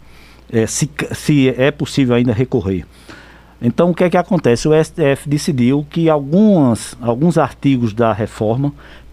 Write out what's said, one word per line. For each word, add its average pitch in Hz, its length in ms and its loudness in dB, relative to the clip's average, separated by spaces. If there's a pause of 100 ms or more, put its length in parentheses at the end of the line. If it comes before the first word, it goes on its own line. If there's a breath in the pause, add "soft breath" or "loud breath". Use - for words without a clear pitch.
(500 soft breath)
É, 113 160 0
se, - 240 -4 (220)
se 139 460 2
é 135 120 2
possível 131 440 -2
ainda 123 180 2
recorrer. 98 540 -2 (760 loud breath)
Então, 143 300 0
o 165 40 -2
que 180 100 0
é 180 40 2
que 175 80 0
acontece? 165 500 0
O 151 60 2
S 156 180 2
T 170 120 -6
F 139 260 0
decidiu 143 640 0
que 165 180 0
algumas, 151 960 2
alguns 139 340 0
artigos 131 560 0
da 113 220 0
reforma, 117 580 -4 (400 loud breath)